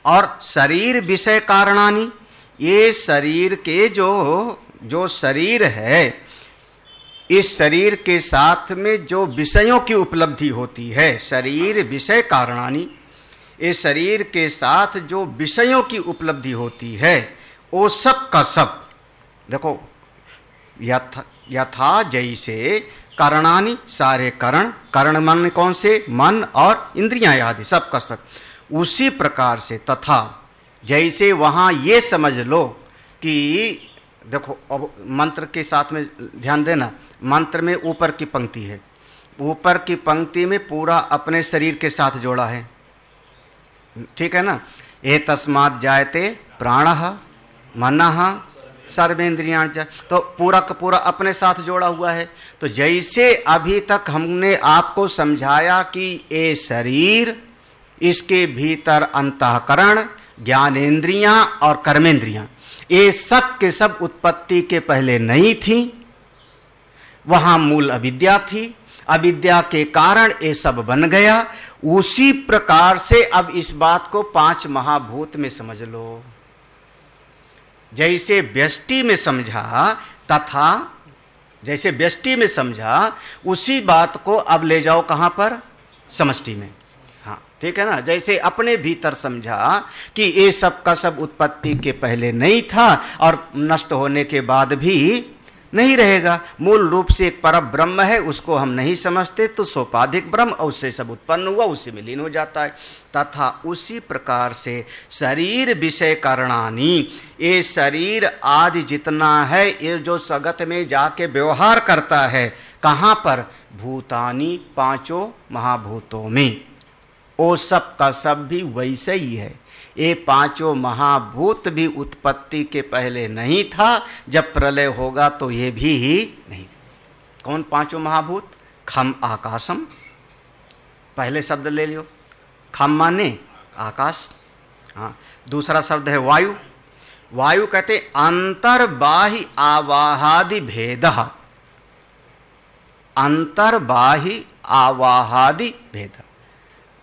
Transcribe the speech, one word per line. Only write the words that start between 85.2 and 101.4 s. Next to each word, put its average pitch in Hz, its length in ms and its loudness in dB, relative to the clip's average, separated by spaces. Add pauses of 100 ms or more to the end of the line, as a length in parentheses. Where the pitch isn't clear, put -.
पर? 220 280 -2 (500)
समष्टि 131 460 -4
में। 101 140 -14 (560)
हाँ, 104 140 -14 (220)
ठीक 175 180 -4
है 202 60 0
ना? 214 160 -2
जैसे 175 380 -2
अपने 226 380 0
भीतर 160 380 -4
समझा 120 680 -2 (320)
कि 214 80 0
ये 190 300 4
सब - 300 -2
का 175 120 2
सब 165 240 -4
उत्पत्ति 151 560 -4
के 131 180 -4
पहले 120 400 -2
नहीं 175 300 2
था 214 300 4 (260)
और 156 380 2
नष्ट 151 360 -2
होने 143 300 -2
के 143 200 -2
बाद 131 320 2
भी 180 580 0 (400)
नहीं 254 240 4
रहेगा। 180 420 4 (220)
मूल 202 280 4
रूप 180 220 0
से 185 160 2
एक 170 140 -6
पर 160 200 4
ब्रह्म 165 400 -2
है, 214 180 2
उसको 156 360 -4
हम 135 140 -2
नहीं 131 260 -2
समझते, 180 520 -2
तो 220 180 -4
सोपाधिक 135 640 -2
ब्रह्म 233 200 0
और - 160 -4
उससे 135 240 -6
सब 117 200 -12
उत्पन्न 170 360 -6